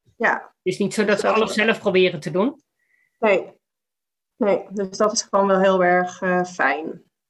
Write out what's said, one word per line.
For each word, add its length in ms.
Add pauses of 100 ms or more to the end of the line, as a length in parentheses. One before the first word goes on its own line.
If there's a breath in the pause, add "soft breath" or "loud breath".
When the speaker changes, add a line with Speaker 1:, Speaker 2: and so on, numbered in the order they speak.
(180)
Speaker 1:
Ja. 160
Speaker 2:
Het 100 (200)
is 140
niet 160
zo 80
dat 100
Speaker 1:
Dus 80
Speaker 2:
ze 60
Speaker 1:
dat 100
Speaker 2:
alles 140
Speaker 1:
is 60
Speaker 2:
zelf 240
proberen 400
te 120
doen. 300 (580)
Speaker 1:
Nee. 320 (840)
Nee, 320
dus 280
dat 140
is 180
gewoon 180
wel 120
heel 240
erg, 380
eh, 220
fijn. 580 (280)